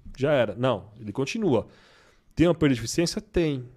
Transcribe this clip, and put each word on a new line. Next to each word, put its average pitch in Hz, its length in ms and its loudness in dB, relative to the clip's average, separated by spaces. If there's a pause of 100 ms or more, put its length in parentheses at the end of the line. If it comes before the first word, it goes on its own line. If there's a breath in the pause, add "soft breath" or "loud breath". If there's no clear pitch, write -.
(160)
já 135 160 0
era." 147 240 2
Não, 113 300 -2 (140)
ele 107 120 -10
continua. 139 560 0 (640 soft breath)
Tem 160 140 4
uma 170 80 2
perda 147 200 2
de 113 40 -8
eficiência? 165 400 -4
Tem. 147 580 -2